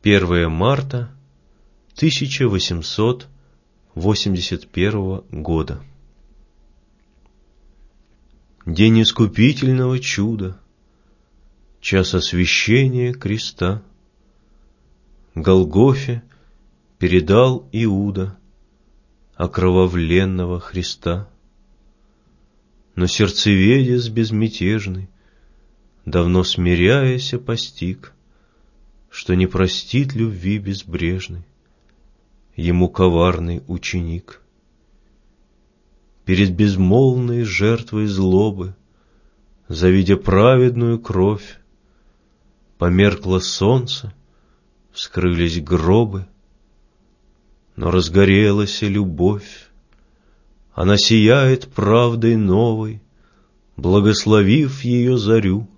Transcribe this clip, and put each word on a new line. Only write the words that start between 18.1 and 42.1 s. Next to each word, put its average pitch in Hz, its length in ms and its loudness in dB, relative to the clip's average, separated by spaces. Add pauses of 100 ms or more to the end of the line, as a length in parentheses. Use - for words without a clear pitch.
окровавленного 90 1200 0
Христа. 90 680 -8 (1700)
Но 90 120 0
сердцеведец 117 1000 2
безмятежный, 107 1000 -4 (960)
давно 90 380 0
смиряяся, 120 960 0
постиг, - 760 -10 (960)
что - 240 -6
не 92 140 2
простит 120 680 -2
любви 104 460 -4
безбрежной 87 840 -8 (1120)
ему 87 340 0
коварный 85 800 0
ученик. 85 760 -8 (1800)
Перед 92 300 0
безмолвной 117 880 2
жертвой 107 640 -2
злобы, 95 680 0 (920)
завидя 92 500 2
праведную 117 840 2
кровь, 101 600 -4 (1160)